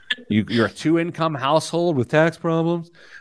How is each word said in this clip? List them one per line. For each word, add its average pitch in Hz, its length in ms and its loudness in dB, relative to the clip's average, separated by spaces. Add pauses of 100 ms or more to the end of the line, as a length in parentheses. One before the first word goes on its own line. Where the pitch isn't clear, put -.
(300)
You, 104 200 2
you're 113 180 2
a - 40 -6
two-income 165 640 -2
household 156 600 0
with 120 120 -2
tax 160 280 2
problems. 165 540 -2 (300)